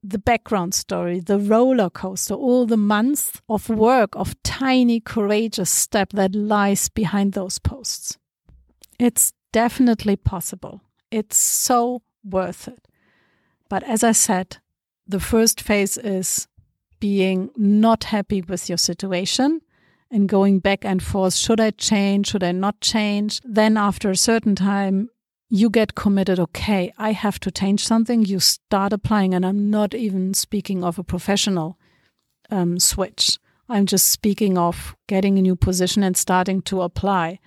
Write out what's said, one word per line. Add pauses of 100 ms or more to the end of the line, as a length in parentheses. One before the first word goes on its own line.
the
background
story,
the
roller
coaster,
all
the
months
of
work,
of
tiny,
courageous
step
that
lies
behind
those
posts. (800)
It's (180)
definitely
possible. (280)
It's
so (200)
worth
it. (840)
But
as
I
said, (480)
the
first
phase
is (500)
being
not
happy
with
your
situation (500)
and
going
back
and
forth.
Should
I
change?
Should
I
not
change?
Then
after
a
certain
time, (400)
you
get
committed.
"Okay,
I
have
to
change
something."
You
start
applying,
and
I'm
not
even
speaking
of
a
professional, (720)
um,
switch. (300)
I'm
just
speaking
of (100)
getting
a
new
position
and
starting
to
apply.